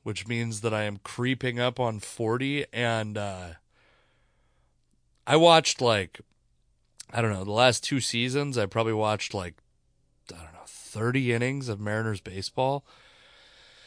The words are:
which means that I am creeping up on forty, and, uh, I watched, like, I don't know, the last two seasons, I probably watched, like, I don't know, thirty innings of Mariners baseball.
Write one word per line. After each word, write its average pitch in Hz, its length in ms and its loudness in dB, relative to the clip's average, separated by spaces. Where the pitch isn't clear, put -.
which 101 240 -8
means 117 340 -4
that 110 120 -2
I 107 100 0
am 104 200 -6
creeping 123 560 -4
up 123 200 0
on 113 200 -2
forty, 127 760 -2
and, 113 440 -2
uh, 95 320 -8
I 131 80 6
watched, 160 440 8
like, 107 420 2
I 117 100 -2
don't 110 120 2
know, 95 100 -6
the 101 80 -6
last 117 320 4
two 139 160 0
seasons, 127 580 -2
I 107 80 2
probably 113 280 0
watched, 107 420 0
like, 90 220 -6
I 85 40 -20
don't 82 160 -20
know, - 120 -20
thirty 120 680 -2
innings 123 360 -2
of 101 100 -4
Mariners 107 420 -2
baseball. 127 640 -4